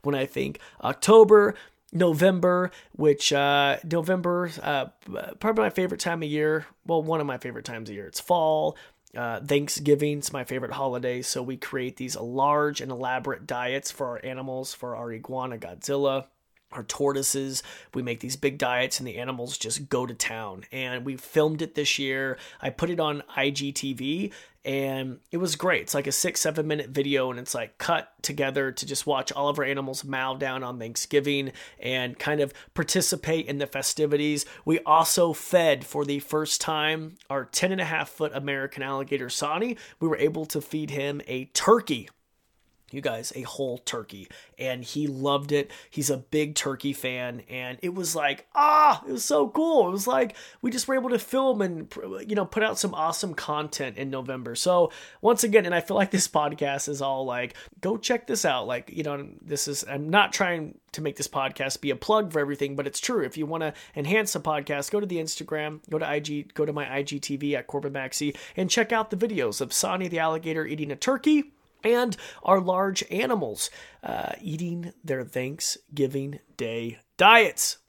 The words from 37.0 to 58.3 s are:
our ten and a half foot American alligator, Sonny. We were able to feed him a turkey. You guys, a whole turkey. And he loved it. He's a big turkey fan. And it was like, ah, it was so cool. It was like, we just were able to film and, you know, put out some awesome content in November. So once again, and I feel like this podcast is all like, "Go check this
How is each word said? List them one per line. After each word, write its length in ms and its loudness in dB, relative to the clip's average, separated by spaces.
our 160 -2
ten 280 0
and 100 -2
a 40 -2
half 220 -2
foot 260 -4
American 480 -4
alligator, 460 -4
Sonny. 480 -2
We 80 0
were 80 2
able 300 2
to 160 -4
feed 280 -6
him 360 -4
a 200 -6
turkey. 600 2
You 80 -10
guys, 340 -4
a 60 -10
whole 380 -6
turkey. 500 -10
And 260 -6
he 220 -4
loved 440 0
it. 200 0
He's 220 -2
a 80 0
big 360 0
turkey 380 -2
fan. 560 -6
And 320 -10
it 140 -4
was 200 -4
like, 400 0
ah, 540 6
it 40 -4
was 120 -4
so 240 4
cool. 400 4
It 40 -2
was 140 -2
like, 300 2
we 100 0
just 160 -4
were 80 2
able 140 0
to 100 2
film 440 2
and, 280 -4
you 60 -2
know, 100 2
put 180 0
out 160 0
some 140 0
awesome 400 -2
content 640 -4
in 140 -6
November. 440 -6
So 380 4
once 200 6
again, 220 6
and 100 0
I 60 4
feel 160 -2
like 140 4
this 180 2
podcast 580 0
is 140 -6
all 240 -2
like, 300 -4
"Go 160 0
check 300 -2
this 180 -2